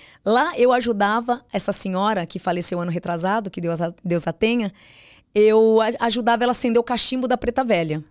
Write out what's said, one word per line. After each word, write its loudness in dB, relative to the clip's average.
Lá 0
eu 4
ajudava 0
essa -2
senhora -2
que -10
faleceu -4
ano -4
retrasado, -4
que -10
Deus -4
a, -4
Deus -2
a -4
tenha, -2
eu 6
a-, -2
ajudava 0
ela 2
a 0
acender 2
o 0
cachimbo -2
da 0
Preta -2
Velha. 0